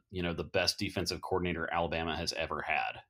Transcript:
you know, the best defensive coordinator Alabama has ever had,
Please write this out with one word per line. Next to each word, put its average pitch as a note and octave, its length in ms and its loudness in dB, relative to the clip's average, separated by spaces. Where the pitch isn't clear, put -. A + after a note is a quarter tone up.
you F#2 100 -2
know, F2 120 2
the E2 100 -2
best F2 340 2
defensive F#2 440 -2
coordinator F2 500 0
Alabama E2 460 2
has E2 160 -2
ever D#2+ 280 -2
had, B1 380 -2